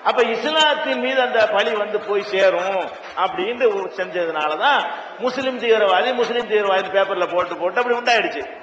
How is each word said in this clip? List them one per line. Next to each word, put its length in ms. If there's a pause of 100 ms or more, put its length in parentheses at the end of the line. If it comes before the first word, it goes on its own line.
அப்ப 180
இஸ்லாத்தின் 760
மீது 200
அந்த 260
பழி 260
வந்து 280
போய் 220
சேரும் 580 (360)
அப்படின்னு 500 (300)
செஞ்சதுனாலதான் 840 (380)
முஸ்லீம் 400
தீவிரவாதி, 560
முஸ்லீம் 360
தீவிரவாதி 400
பேப்பர்ல 380
போட்டு 280
போட்டு 240
அப்படி 160
உண்டாயிடுச்சு. 460 (200)